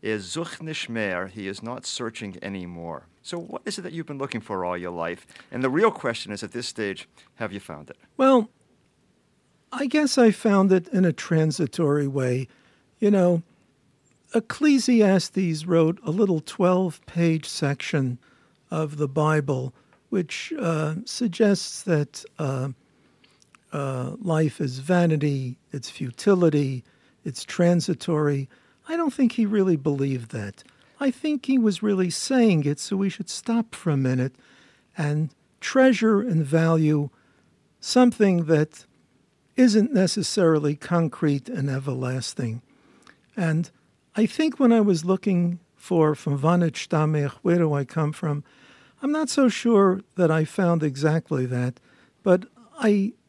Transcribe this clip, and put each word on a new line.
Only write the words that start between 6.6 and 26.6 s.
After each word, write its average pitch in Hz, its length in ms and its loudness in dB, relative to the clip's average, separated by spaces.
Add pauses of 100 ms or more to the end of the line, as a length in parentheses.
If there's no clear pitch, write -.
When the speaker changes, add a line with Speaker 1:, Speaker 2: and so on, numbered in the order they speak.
Speaker 1:
stage, 101 400 -8 (280)
have 107 160 -8
you 101 100 -12
found 76 280 -18
it? - 80 -20 (180)
Speaker 2:
Well, 262 360 2 (1200)
I 262 160 -4
guess 294 320 2
I 233 100 10
found 202 420 4
it 185 180 4
in 190 140 2
a 170 100 4
transitory 156 920 0
way. 131 400 -2 (520)
You 208 100 2
know, 180 320 4 (1120)
Ecclesiastes 196 1120 2
wrote 165 380 2
a 156 80 -4
little 190 280 0
twelve-page 170 1080 0
section 139 680 -2 (520)
of 156 280 -6
the 147 100 -2
Bible, 143 680 0 (360)
which, - 500 -4
uh, 160 360 -2 (100)
suggests - 800 -2
that, 151 400 -2 (140)
uh, 135 320 -4 (1040)
uh, 135 380 -6 (100)
life 160 400 0
is 131 180 -6
vanity, 147 760 0 (140)
it's 139 180 -12
futility, 147 960 0 (400)